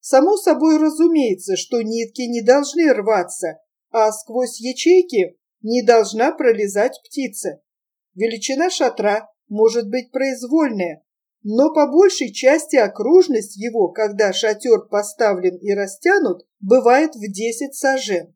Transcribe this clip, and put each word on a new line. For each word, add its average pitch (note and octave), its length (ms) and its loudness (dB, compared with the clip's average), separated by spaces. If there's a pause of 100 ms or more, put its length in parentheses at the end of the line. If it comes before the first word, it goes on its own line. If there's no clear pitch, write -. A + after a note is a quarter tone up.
Само D#4 320 2
собой D#4 440 2
разумеется, D4+ 760 0
что A#3 280 -4
нитки A#3 400 -6
не A#3 180 -4
должны C#4+ 500 2
рваться, F#3+ 680 -2 (320)
а A3 200 2
сквозь A#3+ 480 -6
ячейки B3+ 800 0 (240)
не A#3 220 -2
должна A3 480 2
пролезать G#3 760 -2
птица. - 560 -10 (540)
Величина A#3 560 -2
шатра G#3+ 580 -2 (180)
может A3 420 0
быть B3 220 -6
произвольная, B3 920 -2 (400)
но B3 280 0
по D4+ 160 2
большей D4 460 2
части D4 440 2
окружность A#3 800 2
его, A3 320 -2
когда G#3 440 -2
шатёр G#3+ 540 0
поставлен G3 680 -2
и G3+ 140 -6
растянут, G3+ 760 -2 (120)
бывает B3+ 540 4
в G#3 180 -10
десять A3+ 440 -8
сажен. G#3 600 -2